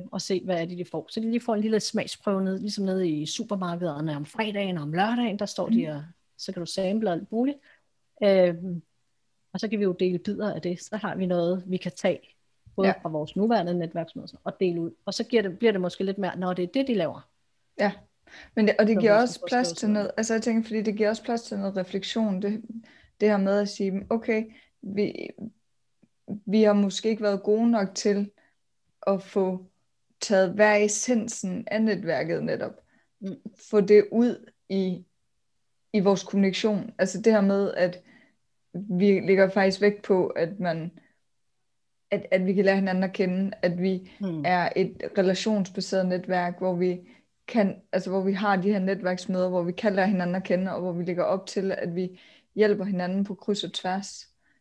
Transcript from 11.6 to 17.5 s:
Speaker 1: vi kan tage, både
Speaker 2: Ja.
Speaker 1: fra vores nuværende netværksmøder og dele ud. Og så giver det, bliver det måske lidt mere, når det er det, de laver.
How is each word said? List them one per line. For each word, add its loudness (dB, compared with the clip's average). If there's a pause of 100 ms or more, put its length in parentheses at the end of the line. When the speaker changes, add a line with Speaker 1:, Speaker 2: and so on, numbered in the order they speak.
Speaker 1:
vi -2
kan -8
tage, -2 (560)
både 2
Speaker 2:
Ja. 4
Speaker 1:
fra -6
vores -6
nuværende 2
netværksmøder -6 (160)
og -8
dele 0
ud. -4 (140)
Og -6
så -4
giver 2
det, -4
bliver 4
det 0
måske -4
lidt -2
mere, -4
når -2
det -2
er -2
det, -2
de 0
laver. -2 (500)